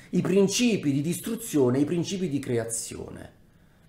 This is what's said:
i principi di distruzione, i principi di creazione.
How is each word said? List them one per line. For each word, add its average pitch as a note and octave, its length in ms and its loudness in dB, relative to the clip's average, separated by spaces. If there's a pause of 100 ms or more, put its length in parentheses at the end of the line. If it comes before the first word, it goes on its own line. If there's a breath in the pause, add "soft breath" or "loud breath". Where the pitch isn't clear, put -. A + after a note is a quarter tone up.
(100)
i F3 100 2
principi F#3+ 720 2
di C#3+ 80 2
distruzione, C#3+ 800 0
i C#3+ 80 2
principi F3 420 -2
di C#3 120 -2
creazione. - 920 -6 (560 soft breath)